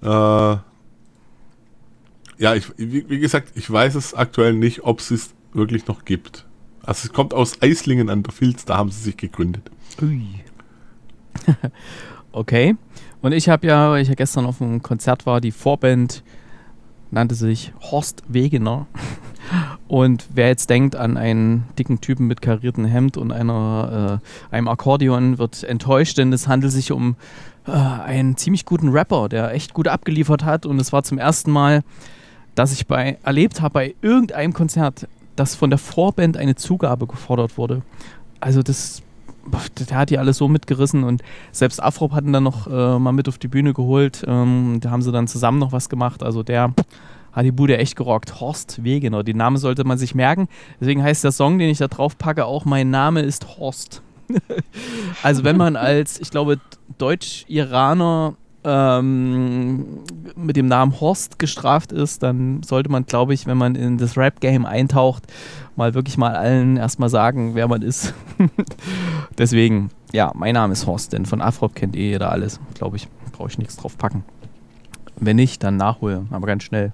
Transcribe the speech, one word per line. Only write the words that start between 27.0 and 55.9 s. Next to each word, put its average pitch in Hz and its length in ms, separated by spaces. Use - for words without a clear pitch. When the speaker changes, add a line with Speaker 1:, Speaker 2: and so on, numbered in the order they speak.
Speaker 2:
äh, 135 40
einen 131 640
ziemlich 185 300
guten 160 240
Rapper, 131 400
der 113 240
echt - 220
gut 165 120
abgeliefert 151 560
hat. 156 220
Und 139 140
es 131 120
war 143 120
zum 135 160
ersten 151 320
Mal, 147 320
dass 135 180
ich - 140
bei, 131 360
erlebt 151 380
hab 151 120
bei 135 280
irgendeinem 214 520
Konzert, 160 540
dass 139 180
von 147 160
der 139 100
Vorband 170 580
eine 135 180
Zugabe 127 500
gefordert 120 540
wurde. 123 240
Also 135 240
das - 400
der 131 80
hat 139 120
die 143 80
alles 131 200
so 143 100
mitgerissen 139 560
und 123 180
selbst - 300
Afrop 143 320
hatten 143 200
dann 135 100
noch, 127 240
äh, 123 320
mal 127 120
mit 135 160
auf 131 100
die 131 100
Bühne 139 260
geholt, 135 540
ähm, 123 540
da 120 100
haben 123 100
sie 123 100
dann 120 160
zusammen 123 320
noch 135 120
was 127 180
gemacht, 123 340
also 113 200
der 123 300
hat 123 140
die 131 60
Bude 135 260
echt 123 180
gerockt. 120 440
Horst 123 440
Wegener, 120 400
den 110 140
Namen 123 200
sollte 135 260
man 127 140
sich 127 180
merken, 156 320
deswegen 139 240
heißt 147 200
der 139 80
Song, 151 260
den 165 120
ich 151 100
da 139 80
drauf 143 300
packe, 156 280
auch 139 200
Mein 135 240
Name 147 320
ist - 360
Horst. - 440
<laughs> 240 120
Also 139 220
wenn 151 140
man 170 180
als, 143 440